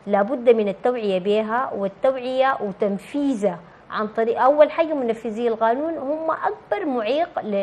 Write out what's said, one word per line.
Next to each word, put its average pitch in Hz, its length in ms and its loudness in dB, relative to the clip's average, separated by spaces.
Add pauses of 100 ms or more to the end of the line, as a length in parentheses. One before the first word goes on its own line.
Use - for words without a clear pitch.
لابد 226 440 2
من 220 180 6
التوعية 202 500 0
بها، 214 580 0
والتوعية 262 840 0
وتنفيذها 202 960 -2 (320)
عن 214 160 -4
طريق 220 360 0
أول 294 280 6
حاجة 320 240 -2
منفذي 233 540 -2
القانون 240 500 0
هم 311 320 -4
أكبر 403 560 -4
معيق 262 560 -2
ل-، 208 80 -6 (120)